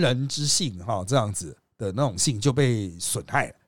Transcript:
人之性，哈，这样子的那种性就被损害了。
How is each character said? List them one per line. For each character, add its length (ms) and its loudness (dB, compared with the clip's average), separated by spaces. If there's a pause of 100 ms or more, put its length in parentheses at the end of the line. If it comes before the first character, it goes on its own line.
人 260 2
之 200 -2
性， 360 0
哈， 220 -2
这 100 0
样 160 2
子 240 -8 (220)
的 140 -2
那 120 0
种 140 0
性 220 0
就 140 2
被 480 2
损 260 -2
害 200 2
了。 60 -16 (140)